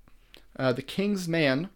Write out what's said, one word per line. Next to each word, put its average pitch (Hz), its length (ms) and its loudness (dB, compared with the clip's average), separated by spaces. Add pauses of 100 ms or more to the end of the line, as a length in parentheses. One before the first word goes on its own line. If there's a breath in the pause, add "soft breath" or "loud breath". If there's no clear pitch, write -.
(580 soft breath)
Uh, 131 160 2
The 120 80 -4
King's 196 460 -2
Man, 160 480 2